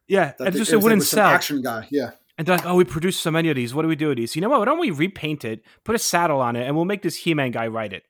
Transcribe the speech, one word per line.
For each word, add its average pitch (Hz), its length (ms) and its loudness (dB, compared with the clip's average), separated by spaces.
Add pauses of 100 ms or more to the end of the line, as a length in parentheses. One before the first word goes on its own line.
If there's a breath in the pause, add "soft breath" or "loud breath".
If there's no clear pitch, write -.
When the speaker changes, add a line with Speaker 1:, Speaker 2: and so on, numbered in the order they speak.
Speaker 1:
Yeah, 175 300 2
Speaker 2:
that - 20 -14
Speaker 1:
and 185 140 -2
Speaker 2:
they, 185 60 0
Speaker 1:
just 220 120 0
Speaker 2:
it - 20 6
Speaker 1:
it 233 40 6
Speaker 2:
was, 202 60 6
like, - 0 -
Speaker 1:
wouldn't 220 160 6
Speaker 2:
with - 80 0
some - 100 0
Speaker 1:
sell. 202 100 6
Speaker 2:
action 147 340 2
guy, 113 280 -6
yeah. 139 220 -2 (260)
Speaker 1:
And 156 100 -4
they're 180 80 2
like, 165 100 -2
"Oh, 175 100 0
we 180 100 6
produced 170 360 -2
so 170 80 -4
many 165 200 2
of 151 60 0
these. 120 180 -4
What 151 100 -2
do 160 40 0
we 160 80 0
do 156 120 -2
with 139 100 0
these? 117 180 -4
You 160 60 -2
know 202 80 0
what? 285 100 4
Why 208 60 0
don't 294 140 0
we 330 100 0
repaint 156 560 -4
it, 110 180 -8 (200 soft breath)
put 220 120 -2
a 220 40 -2
saddle 170 420 0
on 120 140 0
it, 120 100 -4
and 143 100 -4
we'll 165 100 0
make 196 180 -4
this 165 140 -4
He-Man 143 340 -2
guy 113 160 -4
ride 110 260 -6
it?" 90 160 -14